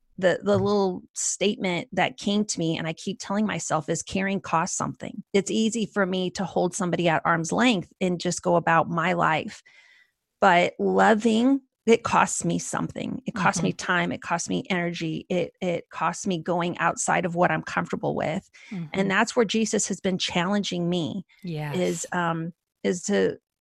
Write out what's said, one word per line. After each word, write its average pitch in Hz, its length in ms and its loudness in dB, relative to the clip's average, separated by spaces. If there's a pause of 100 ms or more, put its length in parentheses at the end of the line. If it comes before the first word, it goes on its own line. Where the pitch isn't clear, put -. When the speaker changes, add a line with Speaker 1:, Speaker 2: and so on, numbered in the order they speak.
(180)
Speaker 1:
the, 185 260 4
the 202 120 4
little 196 460 2 (120)
statement 185 800 -2
that 180 240 0
came 208 280 0
to - 160 -6
me, 165 180 0
and 165 80 -6
I 160 60 -4
keep 185 260 -8
telling 208 260 -2
myself, 165 440 -2
is 165 160 -4
caring 196 360 -2
costs - 360 -2
something. - 560 -6
It's 190 180 2
easy 220 360 0
for 196 200 0
me 180 260 -2
to 196 120 -6
hold 180 280 -2
somebody 175 360 0
at 160 160 4
arm's 165 260 0
length 214 500 2
and 180 200 0
just - 220 -2
go 175 120 2
about 165 340 4
my 170 260 0
life. 160 500 -2 (760)
But 180 380 6
loving, 220 840 4 (240)
it 226 180 4
costs - 400 2
me 170 160 0
something. - 640 -6
It - 80 -8
costs 185 280 2
me 196 80 2
Speaker 2:
Mm-hmm. - 140 -8
Speaker 1:
time. 175 280 0
It - 100 -8
costs - 260 -4
me 185 220 -2
energy. 170 580 -4
It, 180 320 -2
it 175 300 -4
costs - 360 -4
me 185 120 0
going 175 400 -2
outside 165 460 0
of 175 100 -4
what 170 160 4
I'm 156 120 0
comfortable 156 520 -4
with. 151 340 -4 (220)
Speaker 2:
Mm-hmm. 180 220 -8
Speaker 1:
And 196 180 0
that's 208 240 2
where 233 120 4
Jesus 214 420 0
has 190 120 -6
been 185 180 0
challenging 180 720 0
me 175 360 -2 (180)
Speaker 2:
Yes. 151 340 -6
Speaker 1:
is, 180 360 -2
um, 170 400 -2 (320)
is 190 200 -2
to, 196 340 2 (240)